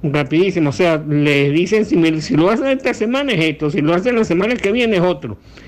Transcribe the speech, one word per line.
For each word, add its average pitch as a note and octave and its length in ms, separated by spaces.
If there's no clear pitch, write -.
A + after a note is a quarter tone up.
rapidísima, D#3 680
o C3+ 40
sea, E3 320
les C#3+ 460
dicen, F3+ 320
"Si - 140
me, D#3+ 240
si - 160
lo E3+ 120
hacen C4 180
esta C4 260
semana B3+ 400
es D#3+ 100
esto, D3+ 260
si F3+ 120
lo D#3 120
hacen A3 220
la A3 80
semana G3 320
que G3+ 160
viene A3+ 240
es E3+ 60
otro", D3+ 360